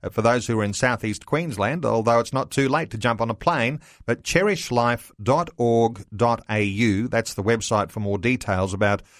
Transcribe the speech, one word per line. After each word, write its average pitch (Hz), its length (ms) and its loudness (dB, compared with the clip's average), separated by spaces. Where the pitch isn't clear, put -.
uh, 92 80 -8
for 110 120 -2
those 117 260 2
who 117 100 0
are 107 60 0
in 104 100 -2
southeast 117 520 -2
Queensland, 143 580 -2
although 113 360 2
it's 117 120 -2
not 131 180 -2
too 135 200 0
late 151 220 -2
to 113 60 -8
jump 113 220 0
on 117 100 -2
a 110 60 -6
plane. 143 460 0
But - 180 -2
cherishlife 123 880 0
dot 143 360 0
org 117 480 2
dot 117 340 2
A 107 140 0
U, 104 460 2
that's 113 240 -2
the 101 100 -4
website 110 480 0
for - 80 -8
more 101 180 -2
details 98 560 -2
about 101 280 2